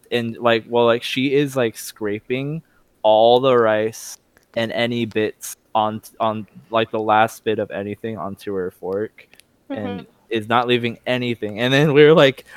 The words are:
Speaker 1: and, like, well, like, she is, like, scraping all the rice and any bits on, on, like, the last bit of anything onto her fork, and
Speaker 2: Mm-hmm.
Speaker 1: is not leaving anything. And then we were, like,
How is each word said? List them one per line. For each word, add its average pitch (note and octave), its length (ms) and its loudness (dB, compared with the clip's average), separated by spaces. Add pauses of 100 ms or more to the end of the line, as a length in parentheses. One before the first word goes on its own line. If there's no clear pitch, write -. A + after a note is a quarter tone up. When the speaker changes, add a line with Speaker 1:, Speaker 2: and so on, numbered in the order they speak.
Speaker 1:
and, A#2 280 -4
like, A#2 320 0
well, A#2+ 160 2
like, A#2 180 2
she C3 300 -2
is, C#3 240 0
like, A#2 200 -2
scraping B2+ 840 -8 (400)
all A2+ 380 6
the C3+ 160 4
rice A2 600 -2 (380)
and A2+ 160 -2
any A#2+ 340 -2
bits - 520 -6 (180)
on, G#2+ 260 0 (180)
on, A2 280 -4 (240)
like, A2+ 180 0
the A2+ 100 -4
last A2 440 2
bit A2 160 -2
of G#2 100 -4
anything G#2 480 -8
onto G2 380 -10
her F#2 160 -4
fork, G2 560 -8 (420)
and A#3 320 -8
Speaker 2:
Mm-hmm. - 80 -20 (200)
Speaker 1:
is A2 180 -4
not A#2+ 200 2
leaving A#2+ 380 -2
anything. A#2+ 540 -4
And B2 140 0
then C#3+ 200 4
we D3 120 8
were, D3+ 100 8
like, C#3 300 4 (120)